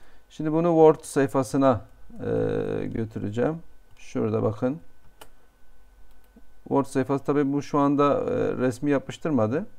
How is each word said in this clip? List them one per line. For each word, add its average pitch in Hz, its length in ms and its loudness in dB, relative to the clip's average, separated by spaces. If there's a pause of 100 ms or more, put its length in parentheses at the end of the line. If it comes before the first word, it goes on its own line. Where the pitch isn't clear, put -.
(300)
Şimdi 156 220 -4
bunu 165 160 2
Word 160 360 8
sayfasına, 135 760 2 (400)
e, 52 640 -2
götüreceğim. 110 720 -4 (400)
Şurada 110 440 -2
bakın. 127 360 -2 (1800)
Word 135 240 0
sayfası, 135 380 -2
tabii 143 280 0
bu 143 100 0
şu - 160 -2
anda, 143 420 4
e, 104 380 -2
resmi 127 320 0
yapıştırmadı. 139 760 -2 (120)